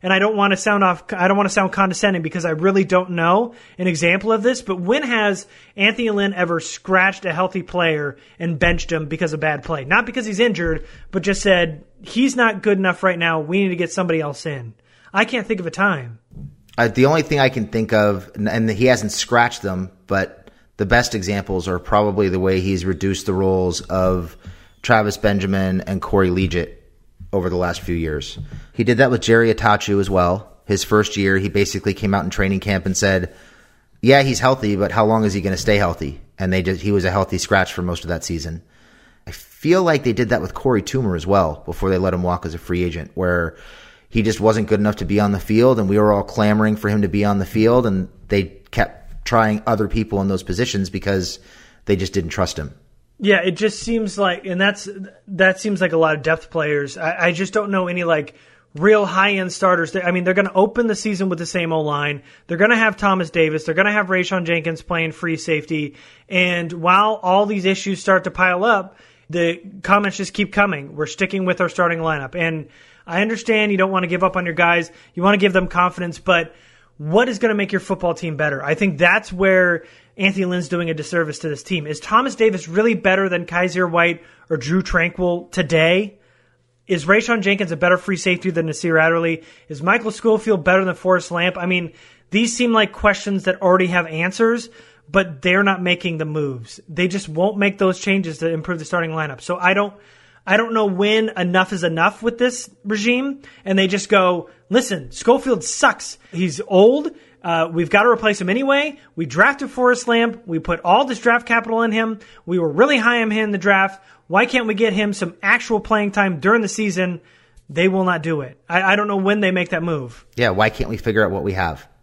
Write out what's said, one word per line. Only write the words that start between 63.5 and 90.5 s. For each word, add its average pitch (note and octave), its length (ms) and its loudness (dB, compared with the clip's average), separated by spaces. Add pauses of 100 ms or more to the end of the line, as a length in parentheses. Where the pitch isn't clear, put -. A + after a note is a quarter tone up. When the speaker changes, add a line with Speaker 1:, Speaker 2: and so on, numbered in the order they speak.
Speaker 1:
They're D#3+ 100 -4
gonna G3 200 2
have G#3 140 0
Rayshawn F#3 380 -2
Jenkins E3 360 -2
playing E3 320 -4
free E3 240 -4
safety. D3+ 580 -4 (340)
And F3+ 440 0
while F#3+ 500 4
all F#3+ 220 4
these G3+ 200 -2
issues F#3+ 360 -2
start F#3 240 2
to F#3 60 -4
pile F3+ 320 0
up, G3+ 340 0 (320)
the E3+ 320 -2 (200)
comments G3+ 360 0
just G3 160 -8
keep G3+ 180 -2
coming. D#3+ 440 -2
"We're D3+ 120 -4
sticking F#3+ 380 -4
with F3+ 160 0
our F3 80 0
starting E3+ 300 -2
lineup." D#3 360 -4
And E3 320 -4 (400)
I F3 140 -2
understand G#3+ 500 0
you G3 60 0
don't F#3+ 140 2
wanna F#3 160 -2
give F3+ 180 -2
up F#3 100 0
on F3+ 100 -2
your E3+ 100 -4
guys. E3+ 360 2 (220)
You F3 100 -6
wanna G3+ 140 4
give F#3+ 160 2
them F#3 140 2
confidence, F3 520 -2
but E3+ 340 0 (440)
what F#3 320 2
is G#3+ 100 -6
gonna A3 160 2
make G3+ 160 -2
your F#3+ 100 -2
football F#3 320 -4
team E3 220 -6
better? C#3+ 280 -4
I D3 100 -2
think E3+ 240 0
that's F3+ 340 2
where F3+ 520 2 (340)
Anthony F#3+ 280 0
Lynn's F3+ 240 -4
doing E3+ 200 -4
a D#3+ 40 -2
disservice D3+ 460 -4
to D#3+ 100 -6
this D3 140 -10
team. D#3 240 -6
Is D3+ 120 -8
Thomas A#3 360 0
Davis G3 320 0
really G#3+ 260 0
better F#3+ 360 0
than F3 160 -4
Kaiser F3+ 420 -2
White E3+ 340 0 (280)
or D#3+ 80 -2
Drew D3+ 240 0
Tranquill F3 720 -2
today? F3 680 0 (680)
Is E3 180 -2
Rayshawn A3 360 2
Jenkins G3 300 0
a E3 40 -4
better F3 220 4
free F#3+ 180 -4
safety F3+ 360 -2
than E3 160 -2
Nasir D#3+ 300 -2
Adderley? E3 460 2 (240)
Is C#3+ 140 -12
Michael G#3 300 0
Schofield G#3+ 520 0